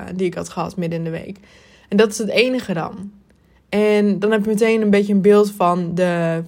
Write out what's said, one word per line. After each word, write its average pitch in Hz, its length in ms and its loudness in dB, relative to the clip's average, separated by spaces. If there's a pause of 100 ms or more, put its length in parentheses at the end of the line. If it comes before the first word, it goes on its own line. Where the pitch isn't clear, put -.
(140)
die 185 120 -4
ik 170 80 -6
had 170 140 -10
gehad 175 280 -8
midden 170 220 -4
in 165 60 -6
de 165 60 -8
week. 170 260 -10 (520)
En 202 80 -2
dat 214 140 4
is 214 80 -10
het 214 100 -4
enige 247 460 0
dan. 185 380 -8 (560)
En 208 500 2
dan 208 120 0
heb 214 140 2
je 220 60 -2
meteen 220 320 2
een 208 80 2
beetje 202 220 2
een 196 100 2
beeld 208 280 6
van 175 440 0
de 170 540 0